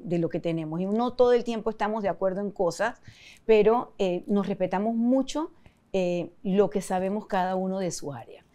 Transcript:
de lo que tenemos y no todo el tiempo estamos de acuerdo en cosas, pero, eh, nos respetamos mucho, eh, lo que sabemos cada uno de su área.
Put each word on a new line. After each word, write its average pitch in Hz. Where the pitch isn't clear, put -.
de 170
lo 165
que 165
tenemos 165
y 185
no 233
todo 247
el 240
tiempo 226
estamos 214
de 196
acuerdo 185
en 202
cosas, 196
pero, 220
eh, 180
nos 202
respetamos 202
mucho, 269
eh, 175
lo 196
que 196
sabemos 190
cada 185
uno 185
de 180
su 147
área. -